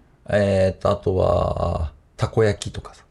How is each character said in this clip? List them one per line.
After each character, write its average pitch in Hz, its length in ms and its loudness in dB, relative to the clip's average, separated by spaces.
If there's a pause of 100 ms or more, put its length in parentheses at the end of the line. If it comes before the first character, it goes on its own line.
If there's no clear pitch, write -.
(300)
え 95 480 2
ー - 40 -20
と、 95 100 2
あ 101 40 2
と 95 200 -2
は、 87 760 0 (240)
た - 140 -4
こ 110 140 2
焼 104 260 -2
き - 40 -14
と - 60 -10
か - 140 -16
さ。 - 180 -20